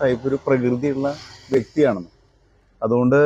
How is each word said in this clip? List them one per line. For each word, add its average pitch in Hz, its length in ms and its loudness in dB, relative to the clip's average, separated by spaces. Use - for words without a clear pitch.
ടൈപ്പ് 127 260 -2
ഒരു 135 200 -2
പ്രകൃതിയുള്ള 135 680 -2
വ്യക്തിയാണ്. 123 520 0
അതുകൊണ്ട് 123 320 2